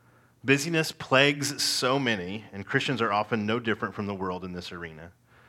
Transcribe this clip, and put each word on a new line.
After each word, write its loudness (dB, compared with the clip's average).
Busyness 2
plagues 2
so 2
many, -2
and -10
Christians 0
are 2
often 0
no 0
different -2
from -4
the -2
world -4
in -8
this -10
arena. -12